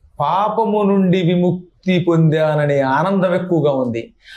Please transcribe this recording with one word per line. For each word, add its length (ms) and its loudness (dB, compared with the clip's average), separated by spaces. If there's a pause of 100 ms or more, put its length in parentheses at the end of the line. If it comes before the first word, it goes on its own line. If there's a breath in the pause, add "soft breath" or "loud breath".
(200)
పాపము 640 -2
నుండి 400 2
విముక్తి 880 -2
పొందాననే 720 2
ఆనందం 540 0
ఎక్కువగా 380 0
ఉంది. 420 -6 (220 loud breath)